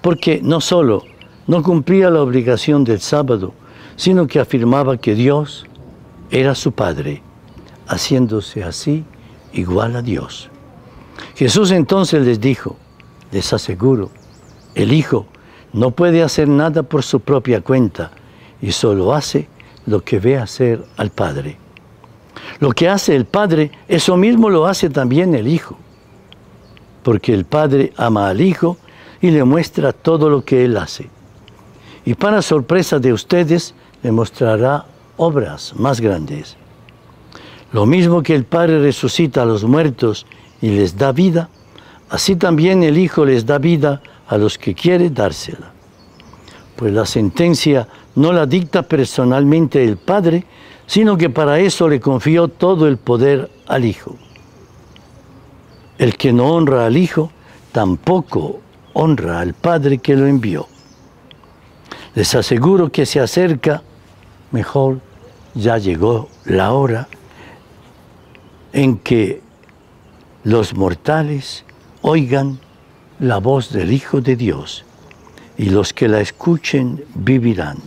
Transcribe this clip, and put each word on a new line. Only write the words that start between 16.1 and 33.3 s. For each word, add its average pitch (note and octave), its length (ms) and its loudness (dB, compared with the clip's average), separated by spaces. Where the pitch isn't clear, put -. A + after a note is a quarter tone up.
hacer D3+ 260 0
nada D3+ 340 2
por C3+ 200 -2
su - 180 -2
propia B2 400 0
cuenta, A#2 500 -2
y F#2+ 120 -6
solo G2+ 420 0
hace D3+ 340 -4
lo G#2 160 0
que - 160 -4
ve B2 200 0
hacer A#2 460 -2
al G#2 140 -4
Padre. D2+ 480 -6
Lo C#3 120 2
que D#3+ 160 2
hace F#3+ 280 2
el B2+ 80 2
Padre, D#3+ 480 0
eso F3+ 280 2
mismo A3+ 320 4
lo E3+ 180 4
hace F#3 240 0
también C#3+ 440 0
el A2+ 140 -2
Hijo, - 280 -4
porque A2+ 320 0
el F#2+ 100 0
Padre C#3 520 0
ama G#2 320 0
al F#2+ 120 -2
Hijo F3+ 360 0
y F3+ 100 2
le D3+ 140 4
muestra C#3+ 480 0
todo D#3 380 0
lo C#3+ 140 0
que B2+ 200 2
Él A#2+ 120 0
hace. - 340 -8
Y A#2+ 100 -2
para G3+ 280 2
sorpresa D#3 560 0
de B2+ 140 2
ustedes, E3 640 0